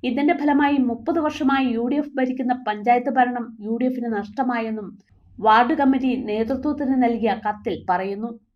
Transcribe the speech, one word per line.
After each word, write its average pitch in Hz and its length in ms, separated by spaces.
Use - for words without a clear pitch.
ഇതിന്റെ 285 320
ഫലമായി 285 380
മുപ്പത് 320 380
വർഷമായി 269 500
യു 233 160
ഡി 285 100
എഫ് 294 160
ഭരിക്കുന്ന 254 380
പഞ്ചായത്ത് 240 500
ഭരണം 247 280
യു 226 140
ഡി 254 100
എഫിന് 233 280
നഷ്ടമായെന്നും 220 720
വാർഡ് 226 420
കമ്മിറ്റി 262 320
നേതൃത്വത്തിന് 262 720
നൽകിയ 220 280
കത്തിൽ 208 300
പറയുന്നു. 196 420